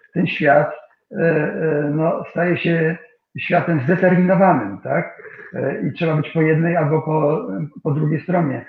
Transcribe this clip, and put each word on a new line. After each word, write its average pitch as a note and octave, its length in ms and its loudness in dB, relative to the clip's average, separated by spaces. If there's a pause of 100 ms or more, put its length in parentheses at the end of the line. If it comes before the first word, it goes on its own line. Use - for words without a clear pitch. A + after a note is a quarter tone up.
(140)
ten - 120 0
świat, D3 480 2 (380)
e, G#3+ 40 -10
e, D3+ 800 0
no, D#3 360 -2
staje E3+ 260 0
się E3 400 0 (420)
światem E3 420 0
zdeterminowanym, F3+ 1000 2
tak? - 440 -4 (320)
E, C3+ 340 -4
i C3+ 40 -4
trzeba D#3+ 240 -2
być D3+ 140 -2
po E3 120 0
jednej D#3+ 340 2
albo D#3 260 2
po, D#3 460 0 (340)
po D#3+ 80 -2
drugiej D3+ 300 0
stronie. D#3 480 -2